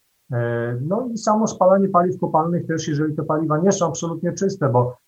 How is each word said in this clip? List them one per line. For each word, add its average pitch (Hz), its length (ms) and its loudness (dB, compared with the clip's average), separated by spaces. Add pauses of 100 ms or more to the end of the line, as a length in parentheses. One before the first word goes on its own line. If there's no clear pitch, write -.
(320)
E, 120 500 -2
no 208 320 -2
i 220 40 -6
samo 214 300 0
spalanie 190 420 4
paliw 180 300 2
kopalnych 170 480 0
też, 160 200 -4
jeżeli 151 280 0
te 151 80 -4
paliwa 151 340 0
nie 185 140 4
są 180 160 0
absolutnie 165 460 -4
czyste, 190 360 0
bo 123 280 2 (100)